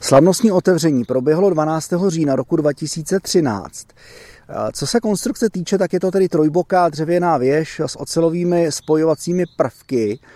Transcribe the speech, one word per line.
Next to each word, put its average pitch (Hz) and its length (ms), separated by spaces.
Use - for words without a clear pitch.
Slavnostní 180 520
otevření 160 520
proběhlo 156 460
dvanáctého 160 600
října 151 260
roku 131 200
dva 147 160
tisíce 160 480
třináct. 123 640
Eh, - 60
co - 140
se 233 140
konstrukce 214 500
týče, 185 280
tak 185 140
je 180 80
to 190 100
tedy 190 180
trojboká 175 600
dřevěná 160 480
věž 143 500
s - 140
ocelovými 170 720
spojovacími 160 720
prvky 120 640